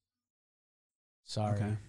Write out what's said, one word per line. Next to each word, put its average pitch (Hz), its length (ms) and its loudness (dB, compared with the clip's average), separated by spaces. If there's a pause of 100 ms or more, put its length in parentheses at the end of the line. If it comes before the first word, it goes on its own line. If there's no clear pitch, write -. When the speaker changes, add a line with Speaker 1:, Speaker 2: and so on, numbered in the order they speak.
(1300)
Speaker 1:
Sorry. 104 320 0
Speaker 2:
Okay. 107 200 2 (120)